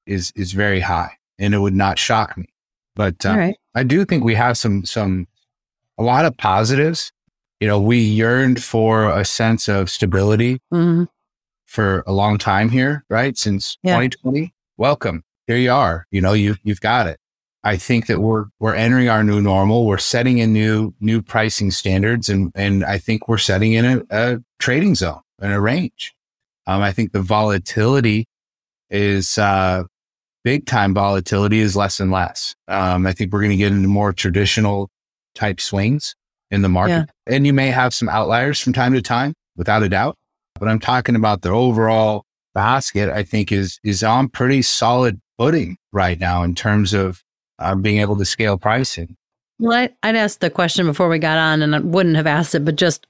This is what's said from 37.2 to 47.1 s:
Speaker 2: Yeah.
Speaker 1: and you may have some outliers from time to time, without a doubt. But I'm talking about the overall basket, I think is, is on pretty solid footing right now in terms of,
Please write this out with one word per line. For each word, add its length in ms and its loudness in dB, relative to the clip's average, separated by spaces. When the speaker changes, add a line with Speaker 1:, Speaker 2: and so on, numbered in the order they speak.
Speaker 2:
Yeah. 80 0
Speaker 1:
and 120 2
you 60 4
may 160 2
have 240 0
some 160 -4
outliers 500 0
from 140 -2
time 200 2
to 80 0
time, 320 -2
without 280 0
a 60 0
doubt. 260 -2
But 100 -2
I'm 100 2
talking 360 0
about 260 0
the 80 -4
overall 760 2
basket, 560 0
I 140 -2
think 280 -2
is, 320 -2
is 200 -2
on 260 2
pretty 320 0
solid 580 0
footing 400 0
right 280 0
now 240 0
in 120 0
terms 380 0
of, 300 -2